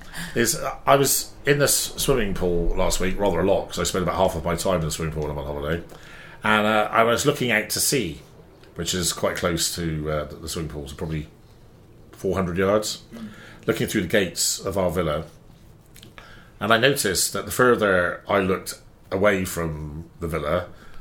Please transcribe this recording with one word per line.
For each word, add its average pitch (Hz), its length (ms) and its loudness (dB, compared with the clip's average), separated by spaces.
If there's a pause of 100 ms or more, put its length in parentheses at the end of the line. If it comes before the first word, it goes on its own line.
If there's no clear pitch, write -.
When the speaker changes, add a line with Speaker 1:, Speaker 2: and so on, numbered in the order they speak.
(340)
Speaker 1:
is, 117 220 2
uh, 139 180 -6 (120)
I 139 100 8
was - 360 2 (140)
in 143 120 4
this 135 160 4 (220)
swimming 113 380 0
pool 85 420 2
last 92 240 2
week 92 180 0
rather 95 220 2
a 90 40 2
lot 95 240 2
'cause - 100 -8
I 87 60 0
spend 92 200 0
about 85 120 0
half 92 180 4
of 80 100 -6
my 85 120 0
time 92 200 0
in 80 100 -2
the 76 40 -2
swimming 78 240 -4
pool 78 100 -4
when 73 80 -6
I'm 73 60 -6
on 71 80 -8
holiday, 73 360 -4 (600)
and, 107 240 4
uh, 107 240 2
I 113 140 6
was 117 220 2
looking 127 240 0
out 107 200 2
to 98 100 -2
sea, 101 400 -2 (560)
which 85 180 -4
is 87 180 0
quite 90 240 -2
close 87 400 -2
to, 78 340 -4
uh, 76 140 -2
the, 73 120 -12
the 80 120 -12
swimming 78 220 -6
pools, 71 220 -10
probably 78 360 -6 (840)
four 92 240 -2
hundred 87 220 -2
yards, 101 440 0 (120)
Speaker 2:
Mm. - 140 -12 (380)
Speaker 1:
looking 135 220 0
through 104 140 0
the 85 60 -4
gates - 520 0
of 98 180 -4
our 90 120 2
villa, 80 340 -2 (1400)
and 104 120 2
I 113 60 6
noticed 117 540 2
that 98 140 -6
the - 60 -10
further 98 760 4
I 101 100 4
looked 92 360 0 (360)
away 98 340 2
from 78 600 -6 (160)
the 85 80 -4
villa, 82 380 -2 (340)